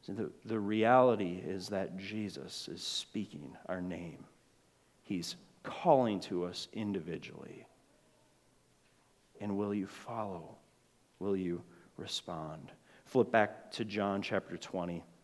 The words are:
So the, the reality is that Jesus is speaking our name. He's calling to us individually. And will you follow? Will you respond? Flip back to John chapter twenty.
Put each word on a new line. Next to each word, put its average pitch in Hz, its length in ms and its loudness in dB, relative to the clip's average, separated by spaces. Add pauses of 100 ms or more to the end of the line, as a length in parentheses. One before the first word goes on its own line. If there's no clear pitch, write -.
So - 80 -8
the, 101 200 -2 (120)
the 110 160 -2
reality 107 840 6
is 92 240 -4
that 95 280 -2
Jesus 98 680 -6
is - 160 -10
speaking - 720 -6 (120)
our 90 140 -4
name. 87 440 -6 (760)
He's - 360 -4 (260)
calling 123 580 4
to 87 220 -2
us 87 300 -6
individually. 92 920 -6 (1700)
And 101 180 -2
will 101 160 0
you 101 140 0
follow? 101 680 -8 (600)
Will 98 180 0
you 87 240 0 (340)
respond? 78 760 -8 (320)
Flip - 260 6
back - 400 4
to 117 140 -4
John 101 360 0
chapter 95 360 -2
twenty. 87 460 -4 (200)